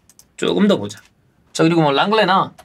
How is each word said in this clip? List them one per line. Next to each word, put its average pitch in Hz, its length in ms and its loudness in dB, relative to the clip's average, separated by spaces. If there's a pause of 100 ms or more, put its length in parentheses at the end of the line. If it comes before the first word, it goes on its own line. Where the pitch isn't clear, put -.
(360)
조금 180 320 0
더 185 100 2
보자. 104 220 -12 (540)
자, 156 100 0
그리고 165 200 2
뭐 143 80 2
랑글레나 185 640 0 (120)